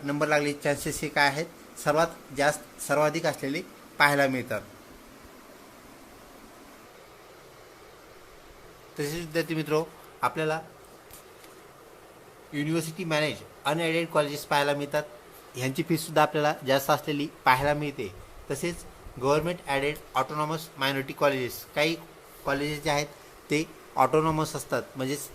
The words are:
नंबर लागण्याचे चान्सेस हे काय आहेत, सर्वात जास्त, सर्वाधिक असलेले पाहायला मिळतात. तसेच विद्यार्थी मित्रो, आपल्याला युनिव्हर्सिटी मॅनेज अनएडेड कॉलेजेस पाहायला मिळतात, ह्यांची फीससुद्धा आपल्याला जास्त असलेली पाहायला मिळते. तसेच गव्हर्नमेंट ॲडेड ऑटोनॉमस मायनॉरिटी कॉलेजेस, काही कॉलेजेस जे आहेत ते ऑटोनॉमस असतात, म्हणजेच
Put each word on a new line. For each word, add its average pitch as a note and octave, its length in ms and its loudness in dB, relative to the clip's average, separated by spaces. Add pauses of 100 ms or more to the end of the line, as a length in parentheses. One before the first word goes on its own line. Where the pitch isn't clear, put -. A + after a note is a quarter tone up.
नंबर D3 240 0
लागण्याचे D3 360 2
चान्सेस C#3+ 380 -2
हे D3+ 60 -4
काय C#3+ 200 4
आहेत, C#3+ 180 0 (300)
सर्वात D#3 320 2 (300)
जास्त, D3 240 2 (200)
सर्वाधिक D3+ 440 2
असलेले C#3+ 360 -2 (380)
पाहायला C#3+ 280 6
मिळतात. A#2 340 -2 (4000)
तसेच D3 160 -4
विद्यार्थी E3 400 -2
मित्रो, D3+ 280 2 (380)
आपल्याला D#3 380 0 (1900)
युनिव्हर्सिटी D#3+ 500 -2
मॅनेज D3+ 340 0 (280)
अनएडेड D#3+ 420 0
कॉलेजेस D3 380 0
पाहायला C#3+ 280 4
मिळतात, C#3+ 300 -2 (520)
ह्यांची C3 280 -2
फीससुद्धा D#3 380 2
आपल्याला D3+ 320 2 (140)
जास्त C3+ 240 2
असलेली D3 360 0 (180)
पाहायला C3+ 280 4
मिळते. C#3+ 340 -4 (440)
तसेच E3+ 320 -6 (380)
गव्हर्नमेंट D#3 460 2
ॲडेड C#3 280 0 (200)
ऑटोनॉमस D3+ 520 -2 (100)
मायनॉरिटी C3+ 360 0
कॉलेजेस, C3 500 0 (120)
काही D#3+ 200 2 (500)
कॉलेजेस C#3+ 380 -2
जे D#3+ 60 -2
आहेत D3 180 0 (420)
ते D3+ 140 2 (320)
ऑटोनॉमस D#3 600 2
असतात, B2+ 280 -4 (120)
म्हणजेच C3+ 400 -6